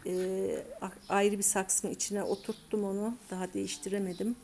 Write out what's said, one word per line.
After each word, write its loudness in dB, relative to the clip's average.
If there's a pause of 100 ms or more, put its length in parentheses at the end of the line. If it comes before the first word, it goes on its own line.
e, 0 (180)
a-, -4
ayrı 6
bir 0
saksının 4
içine -2
oturttum -2
onu. -2 (160)
Daha -4
değiştiremedim. -2